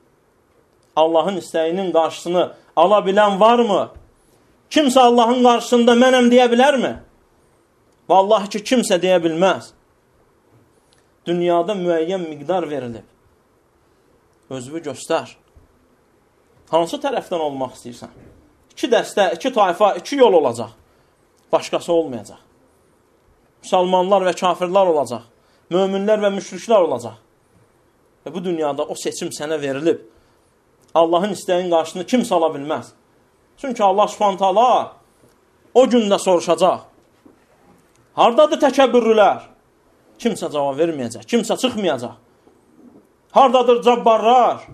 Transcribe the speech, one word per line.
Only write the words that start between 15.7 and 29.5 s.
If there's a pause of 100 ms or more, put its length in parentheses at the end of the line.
Hansı
tərəfdən
olmaq
istəyirsən? (640)
İki
dəstə,
iki
tayfa,
iki
yol
olacaq. (800)
Başqası
olmayacaq. (1200)
Müsəlmanlar
və
kafirlər
olacaq. (460)
Möminlər
və
müşriklər
olacaq. (1080)
Və
bu
dünyada
o
seçim
sənə